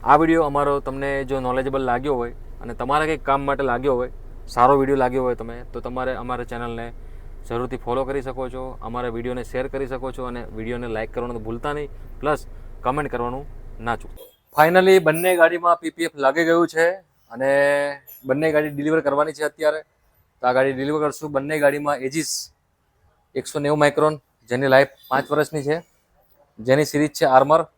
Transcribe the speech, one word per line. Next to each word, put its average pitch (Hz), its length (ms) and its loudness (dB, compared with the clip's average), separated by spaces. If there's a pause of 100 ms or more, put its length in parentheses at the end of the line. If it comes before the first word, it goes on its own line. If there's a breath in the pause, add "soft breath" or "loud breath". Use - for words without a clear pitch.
આ 135 120 6
વીડિયો 160 280 4
અમારો 143 360 0
તમને 139 320 -4 (140)
જો 135 140 -2
નોલેજેબલ 131 520 -2
લાગ્યો 131 240 0
હોય 120 180 -4 (280)
અને 117 120 -10
તમારા 143 320 0
કંઈક 156 180 -2
કામ 139 260 2
માટે 139 140 0
લાગ્યો 127 320 0
હોય, 123 160 -4 (360)
સારો 131 320 6
વીડિયો 135 240 2
લાગ્યો 127 200 0
હોય 123 120 0
તમે, 117 220 -12 (160)
તો 120 80 -10
તમારે 127 340 -6
અમારા 120 380 -8
ચેનલને 117 340 -8 (600 soft breath)
જરૂરથી 123 380 -4
ફોલો 127 200 -2
કરી 135 160 -4
શકો 127 280 -8
છો, 127 140 -10 (180)
અમારા 120 280 -6
વીડિયોને 120 340 -6
શેર 131 240 -6
કરી 135 200 -6
શકો 127 240 -8
છો 123 200 -8
અને 120 100 -10 (140)
વીડિયોને 120 320 -6
લાઈક 110 260 -6
કરવાનું 120 240 -6
તો 110 120 -10
ભૂલતા 120 240 -6
નહીં, 147 160 -8 (300 loud breath)
પ્લસ 143 280 -2 (340 soft breath)
કમેન્ટ 139 300 -2
કરવાનું 123 340 -4 (340)
ના 113 160 -2
ચૂકતા. - 300 -14 (320)
Finally 180 360 8 (140)
બંને 165 320 2
ગાડીમાં 170 420 6
પી 160 140 -6
પી 165 140 -2
એફ - 60 -20
લાગી 139 280 2
ગયું 170 240 4
છે 160 180 2 (460)
અને 131 180 -2 (760)
બંને 143 260 0
ગાડી 151 260 0
ડિલિવર 156 300 0
કરવાની 143 300 0
છે 147 120 -6
અત્યારે. 151 320 -2 (580)
તો 123 80 0
આ 127 60 4
ગાડી 135 240 2
ડિલિવર 147 260 -2
કરશું. 151 320 -4
બંને 143 240 -2
ગાડીમાં 143 460 2
Aegis 143 260 -4 (1040)
એકસો 135 240 -6
નેવું 147 240 2
માઇક્રોન, 151 320 4 (340)
જેની 131 240 2
લાઈફ 139 220 6 (140)
પાંચ 131 220 0
વર્ષની 147 360 -2
છે, 151 80 0 (840)
જેની 135 320 2
સિરીઝ 147 280 0
છે 165 60 4
આર્મર. 139 360 6 (160)